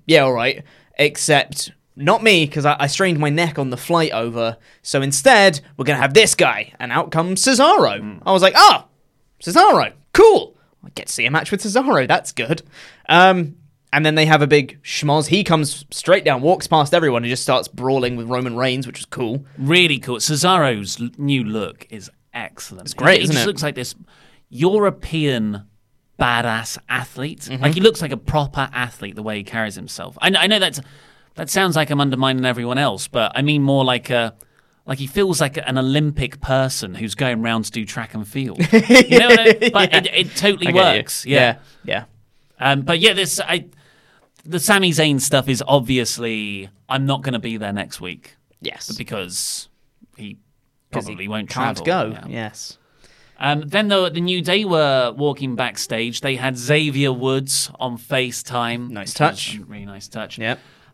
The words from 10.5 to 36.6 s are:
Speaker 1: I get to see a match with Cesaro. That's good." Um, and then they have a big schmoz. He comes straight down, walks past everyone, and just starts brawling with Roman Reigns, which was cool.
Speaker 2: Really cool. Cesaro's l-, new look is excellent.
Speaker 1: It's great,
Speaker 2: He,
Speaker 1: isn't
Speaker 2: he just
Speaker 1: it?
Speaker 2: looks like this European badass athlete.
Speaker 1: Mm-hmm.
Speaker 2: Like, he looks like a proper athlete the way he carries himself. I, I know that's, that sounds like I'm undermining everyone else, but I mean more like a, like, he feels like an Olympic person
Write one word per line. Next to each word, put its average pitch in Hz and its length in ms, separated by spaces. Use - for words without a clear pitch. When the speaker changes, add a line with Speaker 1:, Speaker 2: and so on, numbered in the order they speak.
Speaker 1:
I - 100
get - 120
to - 60
see 113 120
a 123 60
match 156 200
with 196 120
Cesaro. 214 440
That's - 240
good." 120 300
Um, 180 460
and 151 120
then 156 100
they 156 100
have 156 160
a 147 60
big 143 360
schmoz. 147 440
He 196 160
comes 156 480
straight - 320
down, 139 180
walks 170 240
past 139 280
everyone, 143 300
and 120 60
just 127 140
starts 127 240
brawling 123 480
with 117 140
Roman 127 260
Reigns, 127 320
which 110 120
was - 60
cool. 127 400
Speaker 2:
Really 151 420
cool. 123 180
Cesaro's 139 840
l-, 120 160
new 143 260
look 107 460
is 104 200
excellent. - 540
Speaker 1:
It's - 60
great, 165 240
Speaker 2:
He, - 80
Speaker 1:
isn't 156 80
Speaker 2:
he 143 60
just 117 60
Speaker 1:
it? - 40
Speaker 2:
looks 139 140
like 147 120
this 123 200
European 151 1120
badass 117 580
athlete. 127 540
Speaker 1:
Mm-hmm. 131 220
Speaker 2:
Like, 151 100
he 180 80
looks 220 200
like 151 100
a 131 60
proper 139 540
athlete 120 440
the 107 80
way 107 140
he 101 60
carries 107 320
himself. - 460
I, 156 60
I 170 100
know 214 120
that's, 170 200
that 165 140
sounds 185 260
like 156 140
I'm 143 100
undermining 131 460
everyone 120 320
else, 123 300
but 113 280
I 127 60
mean 147 220
more 139 200
like 123 260
a, 117 260
like, 131 140
he 135 80
feels 185 340
like 139 160
an 127 200
Olympic 143 640
person 131 540